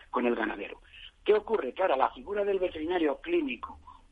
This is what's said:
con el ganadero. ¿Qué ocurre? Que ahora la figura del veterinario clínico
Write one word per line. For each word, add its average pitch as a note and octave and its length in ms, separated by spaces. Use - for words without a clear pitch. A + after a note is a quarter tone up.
con B2 140
el A#2+ 100
ganadero. G#2+ 460
¿Qué G3+ 100
ocurre? G#3 400
Que F3+ 80
ahora E3+ 140
la C3 140
figura G3+ 340
del G3 140
veterinario E3 640
clínico D#3 580